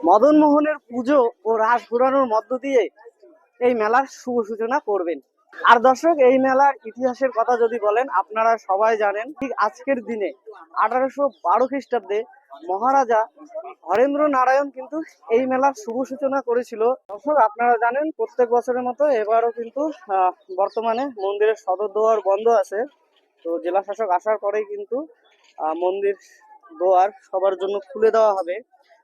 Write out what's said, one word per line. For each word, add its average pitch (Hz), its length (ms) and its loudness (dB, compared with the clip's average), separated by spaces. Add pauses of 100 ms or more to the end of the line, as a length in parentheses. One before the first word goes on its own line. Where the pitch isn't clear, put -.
মদন 285 320 6
মোহনের 302 400 4
পুজো 240 520 0 (140)
ও 226 120 0
রাস 226 340 0
ঘোরানোর 262 360 2
মধ্য 226 320 -2
দিয়ে 247 300 0 (720)
এই 247 140 2
মেলার 226 360 2
শুভ 240 360 -6
সূচনা 226 320 -4
করবেন। 180 400 -4 (460)
আর 233 160 8
দর্শক, 262 380 2
এই 262 200 6
মেলার 269 360 2 (100)
ইতিহাসের 247 460 -4
কথা 233 260 0
যদি 233 220 0
বলেন, 214 300 0
আপনারা 226 500 0
সবাই 214 380 0
জানেন, 208 360 -2
ঠিক 262 240 -8
আজকের 247 480 -2
দিনে 202 280 -6 (420)
আঠারোশো 254 540 0
বারো 214 380 0
খ্রিস্টাব্দে 226 580 -4 (440)
মহারাজা 226 580 0 (580)
হরেন্দ্র 277 420 2
নারায়ণ 269 440 2
কিন্তু 262 320 -10 (280)
এই 247 160 2
মেলার 262 260 0
শুভ 233 320 -6
সূচনা 269 360 -4
করেছিল। 233 520 -2 (160)
দর্শক, 277 280 -4
আপনারা 240 400 2
জানেন, 247 340 -2
প্রত্যেক 226 380 -2
বছরের 240 340 -2
মতো 247 260 -2
এবারও 226 420 0
কিন্তু, 233 360 -6
আহ, 190 440 -2 (260)
বর্তমানে 226 500 -2
মন্দিরের 208 480 -2
সদর 196 340 -4
দুয়ার 214 360 0
বন্ধ 196 240 0
আছে। 214 360 0 (600)
তো 165 140 -4
জেলা 175 240 -2
শাসক 202 280 -6
আসার 208 280 -2
পরেই 202 260 -4
কিন্তু, 208 420 -10 (520)
আহ, 156 160 -4
মন্দির 196 400 -2 (640)
দুয়ার 185 320 2 (200)
সবার 190 260 -2
জন্য 196 220 -4 (140)
খুলে 220 180 2
দেওয়া 220 220 2
হবে। 190 280 -6 (440)